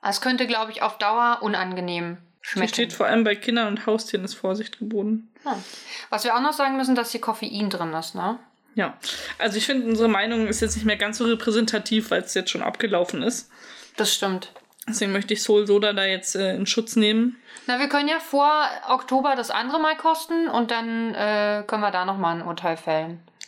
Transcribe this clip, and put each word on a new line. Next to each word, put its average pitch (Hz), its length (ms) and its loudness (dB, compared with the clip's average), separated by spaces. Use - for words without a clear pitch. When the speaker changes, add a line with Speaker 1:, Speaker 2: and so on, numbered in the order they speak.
Speaker 1:
Es 202 180 -2
könnte, 254 240 0
glaub 220 240 -2
ich, - 140 -6
auf 226 160 -2
Dauer 233 420 2
unangenehm 180 760 -4
Speaker 2:
Hier - 0 -
Speaker 1:
schmecken. - 320 -2
Speaker 2:
steht, 240 200 -2
vor - 140 0
allem 226 160 4
bei 208 120 2
Kindern 226 340 0
und 208 180 -4
Haustieren 220 360 0
ist 190 120 -8
Vorsicht 196 420 -4
geboten. 220 540 -4
Speaker 1:
Hm. 277 80 -2
Was 220 140 -2
wir 233 100 2
auch 247 60 2
noch 294 120 2
sagen 269 240 2
müssen, 262 160 4
dass 233 180 0
hier 226 100 -6
Koffein 208 500 -2
drin 170 220 -4
ist, 160 200 -6
ne? 196 240 -4
Speaker 2:
Ja. 190 220 -2
Also 214 220 0
ich - 80 -2
finde, 262 200 0
unsere 226 220 4
Meinung 220 380 2
ist 214 120 -2
jetzt 220 160 0
nicht 214 100 -6
mehr 208 120 4
ganz 208 220 -2
so 240 60 2
repräsentativ, 220 840 2
weil 175 140 2
es - 100 -8
jetzt 185 160 0
schon - 140 -2
abgelaufen 180 580 0
ist. - 300 -4
Speaker 1:
Das 208 160 2
stimmt. 185 380 -2
Speaker 2:
Deswegen 214 220 -2
möchte 202 240 0
ich 208 80 -6
Soul 208 240 6
Soda 208 260 4
da 196 120 0
jetzt, 190 300 -2
äh, 190 200 0
in 190 100 -2
Schutz - 300 0
nehmen. 226 440 4
Speaker 1:
Na, 247 120 0
wir 285 80 2
können 285 220 2
ja 320 100 0
vor 294 460 4
Oktober 262 460 2
das 240 160 -4
andere 254 280 0
mal 311 160 2
kosten 320 520 2
und 240 240 0
dann, 226 420 -2
äh, 208 540 0
können 208 160 0
wir 202 80 2
da 185 120 0
noch 196 140 -2
mal 170 180 0
ein 170 60 -6
Urteil 170 340 -2
fällen. 160 460 -2